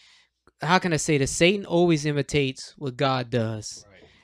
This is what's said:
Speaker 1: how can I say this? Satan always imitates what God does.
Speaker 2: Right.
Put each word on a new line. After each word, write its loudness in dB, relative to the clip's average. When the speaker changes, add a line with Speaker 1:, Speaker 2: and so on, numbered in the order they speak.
Speaker 1:
how 2
can 0
I 2
say 0
this? 2
Satan 2
always 2
imitates -2
what -8
God 0
does. -4
Speaker 2:
Right. -20